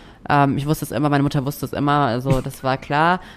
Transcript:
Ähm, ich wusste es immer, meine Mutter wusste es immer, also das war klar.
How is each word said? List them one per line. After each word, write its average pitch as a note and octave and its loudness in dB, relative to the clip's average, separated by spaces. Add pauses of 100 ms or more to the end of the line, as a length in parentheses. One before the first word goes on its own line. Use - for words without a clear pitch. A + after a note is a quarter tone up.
(280)
Ähm, C#3 4
ich C#3+ -4
wusste D#3 0
es - -10
immer, D3 0
meine C#3+ 4
Mutter C#3+ 0
wusste C#3 -6
es - -8
immer, C#3+ 0
also B2+ 0
das C3 -10
war C3 0
klar. E3 0 (160)